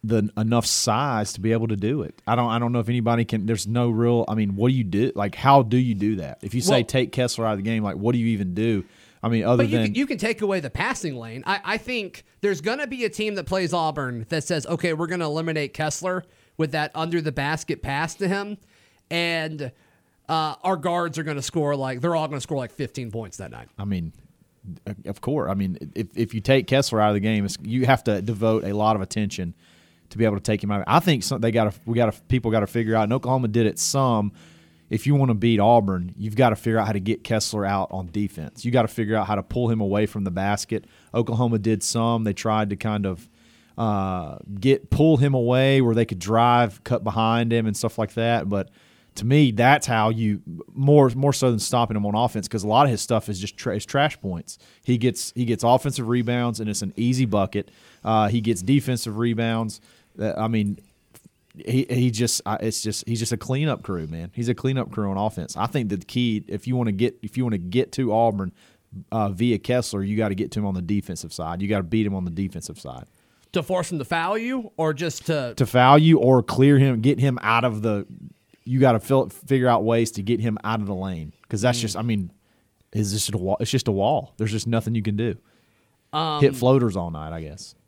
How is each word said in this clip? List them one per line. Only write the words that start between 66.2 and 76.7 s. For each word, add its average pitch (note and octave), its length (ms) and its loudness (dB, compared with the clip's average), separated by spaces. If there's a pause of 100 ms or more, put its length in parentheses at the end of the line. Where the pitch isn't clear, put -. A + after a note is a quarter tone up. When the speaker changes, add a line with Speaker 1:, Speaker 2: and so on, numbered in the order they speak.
Speaker 1:
if - 180 -8
you B2+ 100 -2
wanna A#2 160 0
get, A2+ 300 0
if G#2+ 140 -10
you B2+ 80 -2
wanna A2 140 -2
get F2+ 340 -2
to B2 220 -2
Auburn, G#2 380 2 (580)
uh, G#2+ 200 0
via G#2+ 280 0
Kessler, A#2 440 -2
you G2+ 140 -2
gotta G#2+ 180 0
get G2+ 180 -4
to A2 80 -4
him G#2 60 -2
on G2 80 -2
the F#2 80 -4
defensive F2+ 500 -4
side. E2+ 300 -6
You G2+ 60 -4
gotta G2+ 140 0
beat G#2 240 0
him G2 80 -2
on F#2 100 -4
the F2+ 60 -4
defensive F2 480 -6
side. B1 260 -14 (480)
Speaker 2:
To F3 100 -2
force F3+ 280 -4
him F3 80 -4
to C#3+ 60 -6
foul F3 340 -2
you, A#3+ 380 -6
or D#3 180 0
just D3 320 -6
to C#3 280 -2
Speaker 1:
To B2+ 120 2
foul B2+ 320 8
you D#3+ 200 8
or B2+ 240 8
clear C#3 360 6